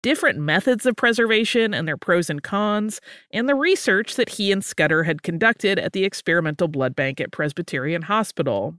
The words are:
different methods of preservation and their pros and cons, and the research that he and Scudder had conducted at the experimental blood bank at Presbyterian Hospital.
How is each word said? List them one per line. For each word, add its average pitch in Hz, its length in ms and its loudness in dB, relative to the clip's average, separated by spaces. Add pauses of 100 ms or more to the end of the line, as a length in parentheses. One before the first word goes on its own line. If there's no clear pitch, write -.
different 285 360 0
methods 175 460 2
of 254 100 2
preservation 226 760 2
and 165 160 -2
their 151 80 -2
pros 175 320 0
and 147 140 -6
cons, 208 580 -2 (300)
and 240 180 -2
the 285 60 4
research 269 640 2
that 247 120 0
he 196 240 -2
and 196 100 0
Scudder 156 420 2
had 156 180 -2
conducted 196 560 0
at - 160 -4
the 190 100 0
experimental 165 640 0
blood 135 260 -2
bank 135 240 -2
at - 140 -4
Presbyterian 156 720 -4
Hospital. 156 760 -2